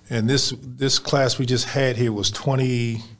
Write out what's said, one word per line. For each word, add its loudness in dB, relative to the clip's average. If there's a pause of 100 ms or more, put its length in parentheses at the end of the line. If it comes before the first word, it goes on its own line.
(100)
And 0
this, 2
this 0
class 2
we 0
just 0
had 0
here 2
was -2
twenty, -2 (180)